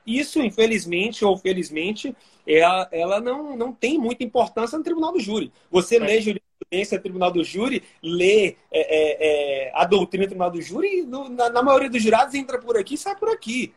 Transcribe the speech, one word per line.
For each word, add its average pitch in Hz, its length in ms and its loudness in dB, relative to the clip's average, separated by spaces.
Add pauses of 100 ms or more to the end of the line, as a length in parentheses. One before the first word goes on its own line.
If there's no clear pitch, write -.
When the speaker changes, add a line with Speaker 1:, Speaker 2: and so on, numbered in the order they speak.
Speaker 1:
Isso, 277 380 -2
infelizmente 214 840 0
ou 196 120 4
felizmente, 190 800 -4 (280)
ela, 180 460 4
ela 180 300 0
não, 269 360 -6
não 240 160 -4
tem 269 260 -2
muita 247 260 -2
importância 233 520 -2
no 320 60 -4
tribunal 320 300 -2
do 359 80 0
júri. 202 320 -4 (180)
Você 180 260 2
Speaker 2:
É. 226 40 6
Speaker 1:
lê 214 200 2
jurisprudência 202 760 -6
no - 60 -8
tribunal 185 280 0
do 175 140 0
júri, 190 380 -4 (200)
lê, 180 540 2 (140)
é, 160 100 0
é, 147 880 0
é, - 60 -12
a 175 100 4
doutrina 185 400 2
do 196 40 -2
tribunal 180 220 -2
do 170 100 -8
júri, 359 400 -2
e - 20 -6
no, 269 260 -10
na, 240 220 0
na 247 120 2
maioria 269 260 4
dos 233 140 -2
jurados 226 320 4
entra 262 240 -4
por 226 180 -2
aqui 202 180 -2
e 302 40 -6
sai 403 180 -6
por 440 120 -2
aqui, 247 480 -4